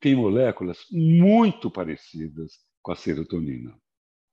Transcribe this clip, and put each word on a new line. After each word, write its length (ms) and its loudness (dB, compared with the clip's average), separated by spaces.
têm 140 2
moléculas 760 -2
muito 800 4
parecidas 880 -10
com 100 -10
a 40 -8
serotonina. 760 -8